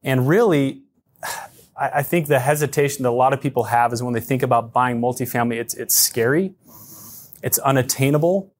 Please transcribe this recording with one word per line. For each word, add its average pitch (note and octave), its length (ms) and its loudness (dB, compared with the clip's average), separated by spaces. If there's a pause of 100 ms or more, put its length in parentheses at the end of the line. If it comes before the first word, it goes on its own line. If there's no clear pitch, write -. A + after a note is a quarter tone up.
And C3 240 2
really, D#3 560 2 (400)
<sighs> - 0 - (540)
I, C#3 200 -2
I C#3+ 60 2
think E3 240 0
the C#3+ 140 4
hesitation C#3+ 640 0
that B2 60 4
a - 0 -
lot B2+ 220 4
of C#3 80 -2
people B2+ 240 -2
have A#2+ 280 2
is A#2+ 100 -4
when B2 100 -4
they A2+ 80 -2
think B2+ 220 -2
about A#2 300 0
buying B2 280 0
multifamily, A#2+ 600 -2
it's, A#2 140 -8
it's - 200 -4
scary. D3 600 0 (920)
It's - 160 -2
unattainable. C#3+ 1000 0